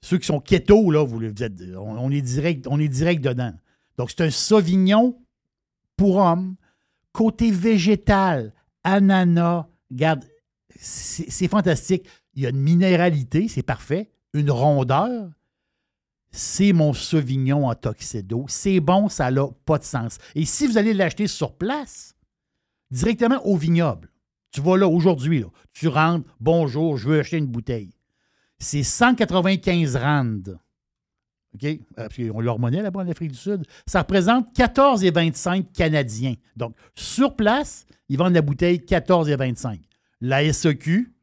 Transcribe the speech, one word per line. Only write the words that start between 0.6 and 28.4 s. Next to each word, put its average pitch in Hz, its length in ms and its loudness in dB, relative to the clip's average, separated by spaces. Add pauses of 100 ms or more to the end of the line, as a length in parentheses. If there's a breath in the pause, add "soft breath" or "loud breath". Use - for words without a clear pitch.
là, 151 140 4
vous, 117 140 -6
vous 110 240 -8
êtes, 98 200 -8 (140)
on, 107 220 -10
on 127 120 -4
est 143 120 -2
direct, 135 440 -2
on 143 120 0
est 151 100 2
direct 147 340 0
dedans. 123 320 -2 (440)
Donc, 120 120 -6
c'est - 120 -4
un 156 80 2
Sauvignon 202 880 2 (800)
pour 190 200 2
homme. 185 400 2 (560)
Côté 226 380 0
végétal, 190 1040 2 (280)
ananas, 175 840 2 (240)
regarde, 143 340 -2 (500)
c'est, - 560 -10
c'est 180 180 -2
fantastique. 185 580 0 (280 soft breath)
Il 135 80 -6
y 135 40 -2
a 120 40 -2
une 135 100 -2
minéralité, 170 880 2
c'est 131 140 -6
parfait. 160 480 -6 (220)
Une 147 180 0
rondeur. 147 800 0 (1000)
C'est - 400 0
mon 151 200 4
Sauvignon 135 760 0
en 113 60 -2
Tuxedo. 113 720 -8
C'est 190 320 0
bon, 185 280 2
ça 127 220 -2
n'a 135 160 0 (180)
pas 156 140 0
de - 60 -8
sens. 117 340 -8 (160 loud breath)
Et 156 100 -2
si 285 220 -2
vous 226 100 2
allez 220 160 2
l'acheter 190 360 0
sur - 280 -6
place, 262 580 -8 (760)
directement 233 560 0
au 196 100 2
vignoble, 160 540 0 (400)
tu - 100 -8
vas 180 160 2
là 196 100 4
aujourd'hui, 160 540 2
là, 98 60 -6 (260 soft breath)
tu 160 160 -2
rentres, « 156 400 0 (120)
Bonjour, 156 560 0
je 113 120 -4
veux 151 120 4
acheter 165 180 -4
une 151 80 -2
bouteille. » 117 480 -8 (640)